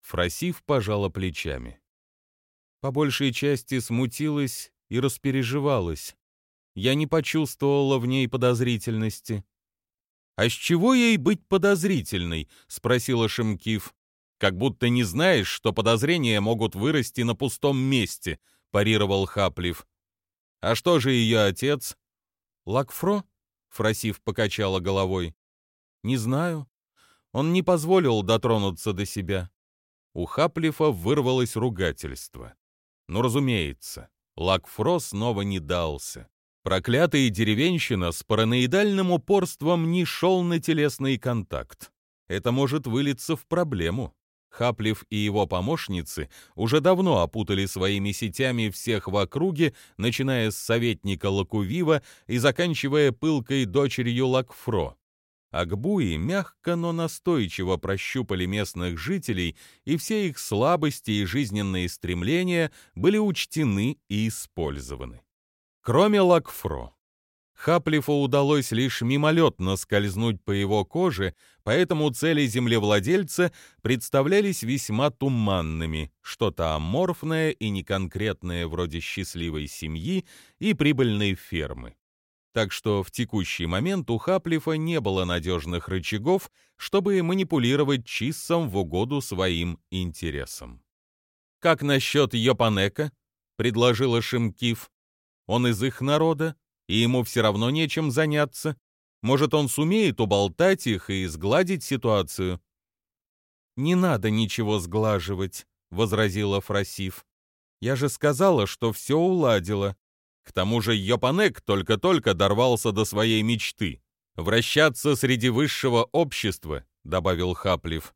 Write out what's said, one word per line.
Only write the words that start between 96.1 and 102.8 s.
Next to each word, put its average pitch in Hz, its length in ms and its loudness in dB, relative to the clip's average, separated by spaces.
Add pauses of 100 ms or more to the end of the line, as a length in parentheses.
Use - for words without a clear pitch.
и 98 100 0
ему 120 260 4
всё - 180 -2
равно 110 280 2
нечем 156 420 -2
заняться. 151 640 -2 (460)
Может, 135 320 2
он 147 160 2
сумеет 165 500 2
уболтать 104 680 2
их 104 220 -2
и 95 160 0
сгладить 120 600 0
ситуацию?» 101 720 0 (1200)